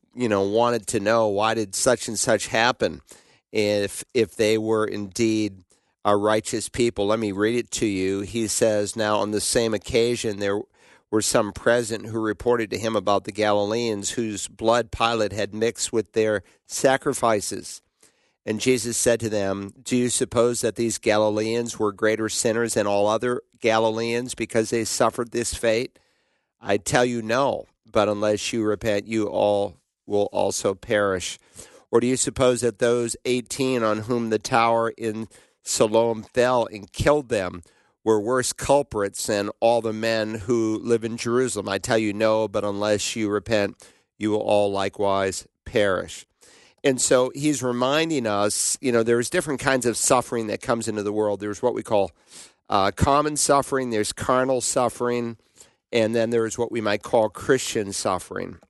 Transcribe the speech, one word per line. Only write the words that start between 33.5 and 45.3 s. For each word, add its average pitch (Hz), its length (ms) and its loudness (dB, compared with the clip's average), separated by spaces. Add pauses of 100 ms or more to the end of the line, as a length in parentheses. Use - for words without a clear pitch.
on 107 220 0
whom 117 260 -2
the 110 100 0
tower 117 500 2
in 110 380 -6 (360)
Siloam 113 600 0
fell 123 480 0
and 101 220 -14
killed 147 360 0
them 90 340 -2 (400)
were 110 160 4
worse 120 340 0
culprits 113 760 0
than 104 220 0 (100)
all 117 220 4
the 110 120 -4
men 110 420 -2
who 110 440 -2
live 117 240 0
in 117 140 -6
Jerusalem. 117 500 -2
I 98 120 -2
tell 117 180 0
you, 107 160 0
no, 110 340 2
but 101 160 -4
unless 104 520 -2
you 110 140 -2
repent, 101 460 0 (420)
you 107 140 -2
will 104 100 0
all 104 300 2
likewise 98 760 -2 (180)